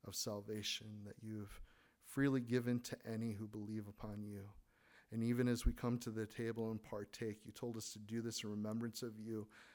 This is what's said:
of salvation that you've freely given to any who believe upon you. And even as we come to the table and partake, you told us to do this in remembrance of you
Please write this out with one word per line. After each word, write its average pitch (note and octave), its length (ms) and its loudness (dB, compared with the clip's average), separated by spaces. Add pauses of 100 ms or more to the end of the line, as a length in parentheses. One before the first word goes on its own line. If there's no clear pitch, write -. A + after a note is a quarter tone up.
of G2+ 120 -10
salvation G#2+ 880 -2
that G2+ 160 -12
you've G#2+ 400 -6 (420)
freely C3+ 380 6
given A#2+ 400 4
to - 240 -6
any A2+ 280 0
who G#2+ 140 -4
believe G#2+ 400 -4
upon G#2 360 -6
you. G2+ 280 -8 (600)
And A2+ 120 2
even A#2+ 240 6
as A#2+ 180 4
we - 80 8
come A#2+ 260 2
to A#2+ 100 -4
the A2 160 0
table A2+ 460 -2
and G#2+ 100 -2
partake, G#2 640 -6
you G#2+ 60 -10
told A#2 260 -4
us - 160 -6
to G#2+ 60 -10
do G#2+ 220 -2
this A2+ 220 -2
in A2 60 -2
remembrance A2 540 0
of A2 160 -4
you G#2+ 280 -2 (280)